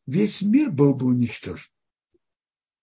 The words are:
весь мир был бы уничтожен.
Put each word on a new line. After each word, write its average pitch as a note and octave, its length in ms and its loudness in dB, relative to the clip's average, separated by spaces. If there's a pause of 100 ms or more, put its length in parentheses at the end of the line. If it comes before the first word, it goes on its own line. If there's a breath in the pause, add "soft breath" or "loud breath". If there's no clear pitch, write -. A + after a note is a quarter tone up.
весь F3 340 -2
мир A#3 300 2
был C#3 240 4
бы B2+ 120 -4
уничтожен. A#2 640 -4 (1120)